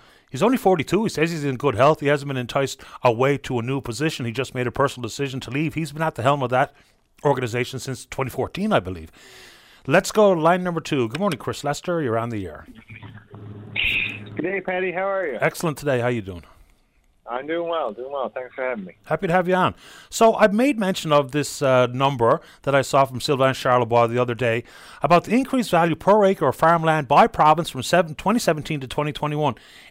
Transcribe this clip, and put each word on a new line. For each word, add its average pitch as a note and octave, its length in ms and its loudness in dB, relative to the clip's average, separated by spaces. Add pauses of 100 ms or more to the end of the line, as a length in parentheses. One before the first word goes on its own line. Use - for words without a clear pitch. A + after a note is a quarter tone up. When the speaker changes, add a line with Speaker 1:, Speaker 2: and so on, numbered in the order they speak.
(280)
Speaker 1:
He's C3+ 140 -6
only A#3+ 140 4
forty-two. F#3+ 480 2
He G3 40 -2
says E3 220 -2
he's D#3 140 -6
in C3+ 120 -2
good B2+ 200 0
health. C#3+ 240 4
He D3 60 -2
hasn't C#3+ 220 0
been C3+ 80 -6
enticed C3 440 -4 (240)
away C3 340 2
to B2+ 220 -4
a - 20 -2
new C3+ 180 -4
position. B2+ 460 -4
He A#2 60 -4
just B2 240 -6
made B2 100 -2
a A#2 60 -4
personal C3 360 -2
decision C3 320 -6
to A2+ 100 -10
leave. C#3+ 240 -2
He's D3+ 180 -6
been D3+ 100 -6
at D#3 140 -4
the - 60 -6
helm C#3 200 2
of B2 80 -2
that B2+ 220 0 (520)
organization B2+ 540 -2
since - 280 -10
twenty C3 240 -6
fourteen, F3+ 420 -4
I A2 80 4
believe. F2 320 -8 (720)
Let's E3+ 260 2
go G#3 220 6
to E3 60 0
line F3+ 220 4
number F3 180 -4
two. C3 280 0
Good C3 120 -8
morning, G3 180 -2
Chris - 260 -8
Lester. D#3+ 380 -2
You're A2+ 160 0
on A#2 100 -4
the G#2 180 -6
air. - 200 -14 (1700)
Speaker 2:
Good - 60 -4
day, F#3+ 180 -4
Paddy. F#3 320 -4
How F#3 180 -4
are F#3+ 160 -4
you? A#2+ 140 -6
Speaker 1:
Excellent D#3 380 -2
today. C#3 220 -2
How A#2+ 80 0
you A#2+ 140 -2
doing? F2+ 220 -12 (840)
Speaker 2:
I'm B2+ 200 -6
doing E3 220 -4
well, D#3 240 -4
doing B2 180 -12
well. C3+ 180 -6
Thanks B2+ 280 -12
for C3 80 -6
having A#2+ 200 -6
me. F2 100 -18 (100)
Speaker 1:
Happy D#3+ 240 -4
to E3 40 -2
have F3+ 140 2
you F3+ 80 0
on. F3 220 0 (340)
So A3+ 260 4
I G#3+ 120 6
made A#3 300 0
mention F#3 340 -2
of C#3+ 180 4
this, D3 320 -4
uh, B2+ 240 4
number B2+ 540 2 (220)
that C#3 120 0
I C3+ 80 4
saw C#3 220 2
from B2 160 -6
Sylvain C3 340 2
Charlebois A#2+ 560 4
the A#2+ 80 0
other B2 160 0
day A#2 300 0 (360)
about E3 240 4
the F3+ 100 -2
increased B3+ 360 0
value E3+ 240 2
per G3+ 300 4
acre F#3+ 240 2
of A#2+ 80 0
farmland D#3+ 500 2
by F3 220 6
province D#3 420 4
from B2+ 140 -6
seven, E3+ 320 0
twenty A3 240 0
seventeen D#3 400 -2
to C3 80 -10
twenty D3 240 -2
twenty-one. D3 420 -2 (360)